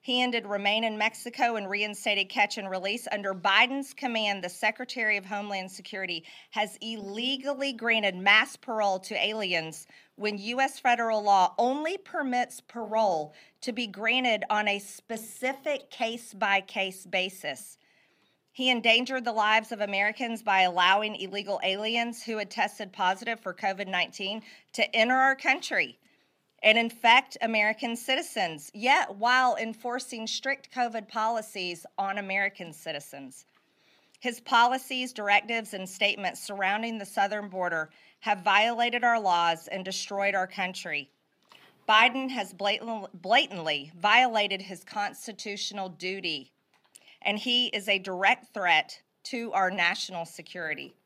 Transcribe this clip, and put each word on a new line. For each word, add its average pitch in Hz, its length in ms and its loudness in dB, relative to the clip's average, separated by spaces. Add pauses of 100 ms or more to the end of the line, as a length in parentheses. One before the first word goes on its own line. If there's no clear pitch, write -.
He 247 200 0
ended 240 240 0
Remain 202 380 0
in 214 160 -2
Mexico 233 560 0
and 202 120 -4
reinstated 202 640 -2
catch 208 300 0
and 196 100 -8
release. 196 420 -4
Under 202 220 -4
Biden's 226 640 2
command, 214 480 -2
the 180 60 -6
Secretary 220 680 -2
of 196 80 -6
Homeland 202 460 -6
Security 185 520 -10 (280)
has 214 280 -2
illegally 254 960 -4
granted 220 420 0
mass 202 400 4
parole 208 440 0
to 185 260 -4
aliens 180 640 -4 (300)
when 208 200 -2
U 233 240 -2
S 285 180 0
federal 226 440 2
law 196 340 6
only 294 400 0
permits 269 640 -4
parole 208 720 0 (280)
to 247 100 -4
be 233 160 -4
granted 226 640 0
on 208 160 2
a 202 100 2
specific 262 1120 -6
case-by-case 196 1200 -2
basis. 185 720 -6 (720)
He 254 180 0
endangered 240 560 2
the 233 80 -2
lives 220 400 2
of 208 80 -4
Americans 214 600 -2
by 190 200 4
allowing 185 540 4
illegal 196 460 -6
aliens 226 640 -2
who 226 140 -6
had 202 120 -6
tested 208 440 -4
positive 202 460 0
for 180 140 -8
covid 196 340 -4
nineteen 196 560 -4 (300)
to - 220 0
enter 233 200 6
our 269 200 6
country 247 640 0 (680)
and 220 140 8
infect 233 640 4
American 226 560 0
citizens, 202 760 -4
yet 240 440 2
while 247 400 4
enforcing 226 680 -6
strict 269 480 -6
covid 226 360 -4
policies 214 760 -4 (120)
on 196 200 -2
American 196 540 -4
citizens. 147 760 -12 (760)
His 240 180 -6
policies, 254 720 2
directives, 214 640 0
and 185 140 -8
statements 202 540 -2
surrounding 208 560 -2
the 202 80 -10
southern 208 440 -2
border 175 400 -2 (320)
have 208 200 0
violated 226 600 4
our 233 160 4
laws 170 480 2
and 190 160 -6
destroyed 196 500 -2
our 185 140 0
country. 180 640 -6 (800)
Biden 240 400 6
has 214 240 -6
blatant-, 202 680 -4
blatantly 165 800 0
violated 208 600 4
his 185 240 -14
constitutional 202 1040 -8
duty, 185 640 -6 (680)
and 208 160 0
he 247 300 0
is 202 200 -6
a 196 120 2
direct 196 540 0
threat 175 460 2 (240)
to 233 300 -6
our 190 160 4
national 180 560 -2
security. 151 720 -10 (100)